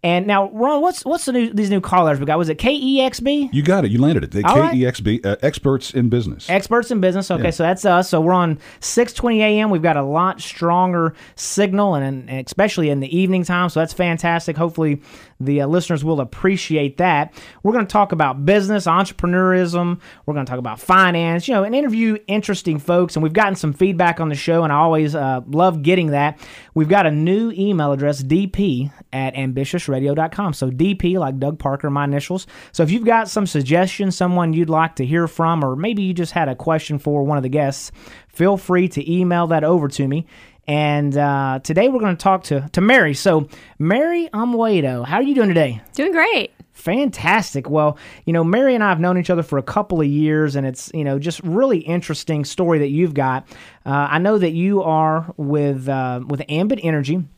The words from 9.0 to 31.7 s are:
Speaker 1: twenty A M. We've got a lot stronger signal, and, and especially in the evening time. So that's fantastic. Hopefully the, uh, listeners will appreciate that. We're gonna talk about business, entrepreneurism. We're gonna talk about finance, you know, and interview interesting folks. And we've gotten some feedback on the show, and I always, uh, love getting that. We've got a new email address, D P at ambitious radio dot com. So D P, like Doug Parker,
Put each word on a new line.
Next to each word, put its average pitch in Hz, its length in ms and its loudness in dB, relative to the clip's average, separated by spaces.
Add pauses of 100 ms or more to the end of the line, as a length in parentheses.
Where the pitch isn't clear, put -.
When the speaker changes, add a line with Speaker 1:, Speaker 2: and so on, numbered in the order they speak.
Speaker 1:
twenty 226 300 0
A 214 180 2
M. 214 100 0
We've 175 100 2
got 160 160 2
a 143 60 0
lot 165 380 0
stronger 170 760 0 (220)
signal, 196 580 0
and, 135 340 -4
and 131 160 -8
especially 185 460 0
in 139 80 0
the 135 180 -4
evening 185 280 2
time. 180 240 2
So 160 100 -2
that's 160 140 0
fantastic. 170 640 -2
Hopefully 160 460 -2 (360)
the, 143 220 0
uh, 139 80 0
listeners 165 360 0
will 156 160 0
appreciate 151 760 -2
that. 170 360 0 (300)
We're 214 100 2
gonna 226 140 0
talk 202 240 0
about 143 340 -2
business, 202 420 2
entrepreneurism. 180 1120 0 (260)
We're 151 80 -4
gonna 135 120 -4
talk 127 120 -6
about 117 220 -8
finance, 175 680 2
you 262 80 0
know, 196 80 2
and 226 140 -2
interview 226 500 0
interesting 190 540 -2
folks. 175 340 0
And 156 80 0
we've 160 100 0
gotten 196 220 2
some 151 180 -2
feedback 175 460 2
on 160 120 -2
the 147 40 -4
show, 165 300 0
and 147 80 0
I 143 40 2
always, 156 380 2
uh, 131 320 -2
love 156 380 2
getting 175 240 2
that. 147 320 0 (340)
We've 156 140 2
got 190 180 6
a 156 60 4
new 190 400 0
email 170 400 0
address, 139 280 0
D 170 280 0
P 143 420 -2 (220)
at 131 240 -4
ambitious 135 560 -4
radio 139 220 0
dot 156 180 -2
com. 190 220 -4
So 131 160 -4
D 165 240 0
P, 185 240 0
like 135 200 -4
Doug 143 200 -4
Parker, 139 320 -4